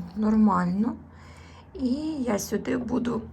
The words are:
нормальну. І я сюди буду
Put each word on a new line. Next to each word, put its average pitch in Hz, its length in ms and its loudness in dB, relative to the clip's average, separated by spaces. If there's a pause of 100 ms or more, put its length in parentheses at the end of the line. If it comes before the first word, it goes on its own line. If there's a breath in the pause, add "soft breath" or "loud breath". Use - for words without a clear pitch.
(160)
нормальну. 214 800 4 (760 loud breath)
І 269 140 -2 (380)
я 202 120 2
сюди 233 380 -2
буду 233 460 -2 (100)